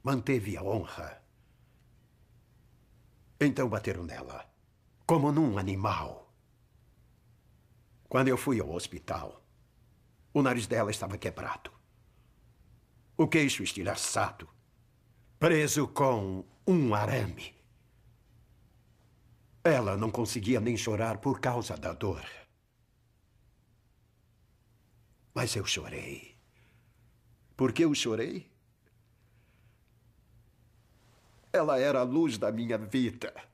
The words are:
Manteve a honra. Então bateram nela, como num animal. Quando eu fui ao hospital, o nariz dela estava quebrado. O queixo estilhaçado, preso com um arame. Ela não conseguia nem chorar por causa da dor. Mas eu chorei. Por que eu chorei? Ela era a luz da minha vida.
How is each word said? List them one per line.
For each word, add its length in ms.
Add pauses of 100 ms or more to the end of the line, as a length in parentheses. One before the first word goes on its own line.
Manteve 560
a 60
honra. 580 (2250)
Então 280
bateram 360
nela, 440 (560)
como 280
num 260
animal. 720 (1800)
Quando 200
eu 80
fui 240
ao 100
hospital, 760 (880)
o 80
nariz 280
dela 240
estava 260
quebrado. 540 (1400)
O 100
queixo 380
estilhaçado, 840 (920)
preso 480
com 560 (200)
um 300
arame. 680 (2000)
Ela 320
não 140
conseguia 500
nem 160
chorar 420
por 220
causa 360
da 160
dor. 320 (3000)
Mas 220
eu 100
chorei. 720 (1200)
Por 160
que 120
eu 100
chorei? 560 (3000)
Ela 260
era 220
a 20
luz 360
da 120
minha 260
vida. 560 (220)